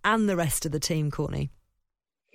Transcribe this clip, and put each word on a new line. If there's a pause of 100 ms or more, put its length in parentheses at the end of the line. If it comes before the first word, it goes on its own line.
and
the
rest
of
the
team,
Courtney. (840)